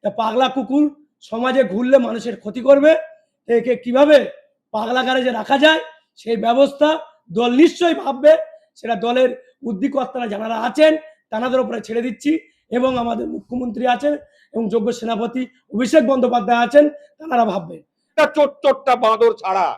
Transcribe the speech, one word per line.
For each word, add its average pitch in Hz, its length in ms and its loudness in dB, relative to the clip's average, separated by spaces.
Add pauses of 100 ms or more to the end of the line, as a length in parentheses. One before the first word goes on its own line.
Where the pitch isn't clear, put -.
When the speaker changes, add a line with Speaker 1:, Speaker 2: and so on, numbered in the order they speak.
Speaker 1:
তা 208 80 -4 (120)
পাগলা 226 340 0
কুকুর 269 280 0 (460)
সমাজে 247 320 0 (100)
ঘুরলে 247 260 2 (100)
মানুষের 220 340 -8
ক্ষতি 233 260 -10
করবে। 277 240 6 (580)
একে 233 240 0 (100)
কিভাবে 277 340 4 (580)
পাগলা 226 300 -2
গ্যারেজে 254 340 -2
রাখা 277 240 -2
যায় 320 160 4 (420)
সেই 226 240 -4
ব্যবস্থা 277 440 2 (480)
দল 240 140 0 (100)
নিশ্চয়ই 339 400 2
ভাববে। 277 320 4 (460)
সেটা 226 160 -4 (100)
দলের 247 240 2 (400)
উদ্যোগকর্তারা 247 640 -6
যারা 220 240 -8 (100)
আছেন 302 240 4 (400)
তানাদের 247 320 -2
উপরে 220 240 -6
ছেড়ে 226 200 -6
দিচ্ছি, 269 240 -4 (460)
এবং 262 140 0 (120)
আমাদের 233 300 -6
মুখ্যমন্ত্রী 240 500 -8 (120)
আছেন 294 180 -2 (400)
এবং 233 100 -4 (100)
যোগ্য 220 140 -2 (120)
সেনাপতি 226 440 -6 (300)
অভিষেক 247 380 2
বন্দ্যোপাধ্যায় 240 540 0
আছেন, 285 200 4 (320)
তানারা 262 340 -2
ভাববেন। 175 300 -10 (280)
Speaker 2:
একটা 302 160 2 (100)
চোর 294 140 2 (140)
চোরটা 269 300 2 (120)
বাঁদর 220 260 4 (100)
ছাড়া 190 260 -2 (100)